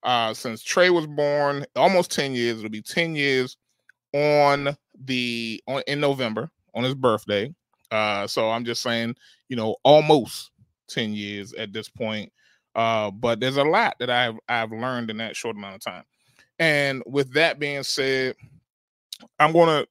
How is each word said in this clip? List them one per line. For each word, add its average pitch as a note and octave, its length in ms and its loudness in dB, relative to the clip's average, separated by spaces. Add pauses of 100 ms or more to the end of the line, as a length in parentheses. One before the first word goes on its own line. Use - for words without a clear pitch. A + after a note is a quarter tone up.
Uh, A#2 320 0
since A2 280 -10
Trey F3+ 280 4
was E3+ 160 2
born, C#3+ 580 0 (120)
almost F3 340 4
ten C#3 240 -2
years. A#2+ 240 -2
It'll A2 100 -8
be G#2+ 140 -10
ten E3 320 -4
years C3+ 420 0 (560)
on C#3+ 640 4 (280)
the, A#2+ 640 -4
on, C3+ 200 -4
in C#3+ 120 -4
November, C3 520 -2 (240)
on A#2 100 -2
his C3 100 0
birthday. A2 600 0 (360)
Uh, G#2 360 0
so A2 240 0
I'm A#2 140 -2
just A#2 180 -6
saying, A#2 340 -2 (320)
you B2+ 80 -6
know, A2 260 -2
almost D3+ 680 6 (380)
ten A2 240 -4
years G2+ 420 -8
at G#2+ 180 -10
this G#2+ 160 -10
point. G#2+ 440 -8 (420)
Uh, A2+ 360 0
but A2+ 300 -2
there's C3 160 -2
a C#3 80 2
lot G3 340 2
that B2 120 -4
I've, A#2+ 260 0 (120)
I've A2+ 220 -2
learned A#2 400 -6
in G#2+ 60 -8
that A2 180 -8
short A2 220 -6
amount G2 180 -14
of F#2+ 60 -20
time. F2+ 240 -10 (560)
And C#3+ 440 0
with C3+ 280 -2
that D3+ 260 2
being C#3+ 240 -6
said, C3 540 -2 (1000)
I'm D3+ 140 6
gonna D#3+ 380 4